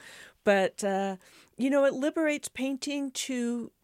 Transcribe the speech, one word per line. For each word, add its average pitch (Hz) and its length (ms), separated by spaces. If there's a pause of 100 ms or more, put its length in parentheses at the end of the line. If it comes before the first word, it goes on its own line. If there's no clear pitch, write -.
(440)
But, 196 400
uh, 196 340 (380)
you 262 140
know, 277 160
it 277 80
liberates 302 560
painting 277 640
to 240 600 (120)